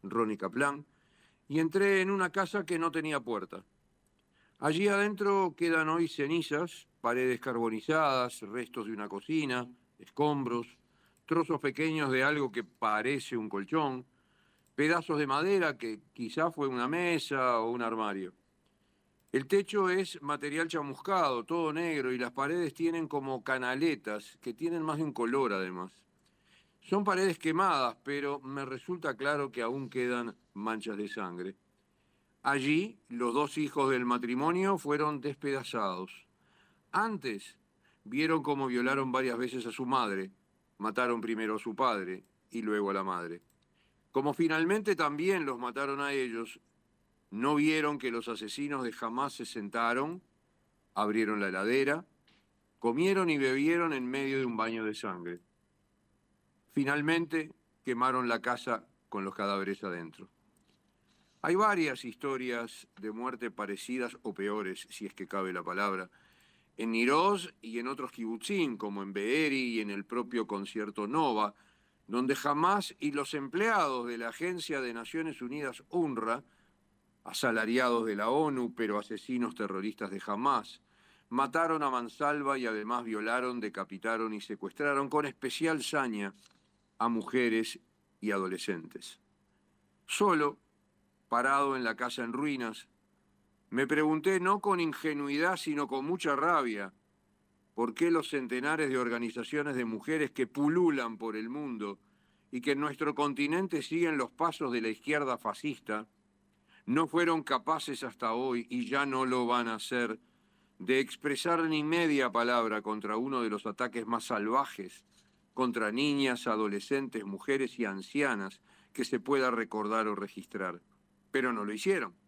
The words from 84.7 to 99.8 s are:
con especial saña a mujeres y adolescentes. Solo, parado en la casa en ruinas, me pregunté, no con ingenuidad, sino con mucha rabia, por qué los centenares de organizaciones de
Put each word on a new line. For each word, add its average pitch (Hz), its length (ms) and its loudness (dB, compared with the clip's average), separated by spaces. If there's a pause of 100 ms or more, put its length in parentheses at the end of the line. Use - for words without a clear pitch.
con 147 160 2
especial 139 580 -2
saña 110 500 -2 (640)
a 117 120 2
mujeres 113 680 2 (440)
y 104 100 0
adolescentes. 92 880 -4 (880)
Solo, 160 500 2 (720)
parado 135 480 2
en 127 80 -2
la 113 140 0
casa 123 260 -4
en 117 80 -4
ruinas, 127 560 -4 (840)
me 131 140 2
pregunté, 156 540 4
no 196 220 2
con 190 180 4
ingenuidad, 151 760 0
sino 147 320 -2
con 135 160 -2
mucha 160 320 0
rabia, 131 560 2 (840)
por 117 180 0
qué 170 160 2
los 165 200 2
centenares 139 600 0
de 131 80 2
organizaciones 120 800 -2
de 123 100 0